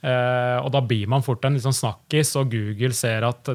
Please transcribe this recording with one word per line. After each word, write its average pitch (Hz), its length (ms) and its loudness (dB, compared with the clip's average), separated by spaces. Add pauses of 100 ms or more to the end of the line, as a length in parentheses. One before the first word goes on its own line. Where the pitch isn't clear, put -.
Eh, 123 560 2
og 135 100 -4
da 135 100 4
blir 110 280 0
man 131 140 2
fort 120 220 -2
en 135 100 2
litt 131 100 -2
sånn 135 80 2
snakkis, 143 640 -2
og 135 160 0
Google 110 400 -2
ser 113 320 0
at 120 300 -2